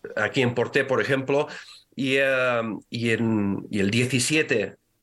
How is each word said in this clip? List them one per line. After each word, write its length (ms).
aquí 260
en 120
Porté, 300
por 160
ejemplo, 480
y, 220
eh, 440
y, 200
en, 600
y 100
el 100
diecisiete, 880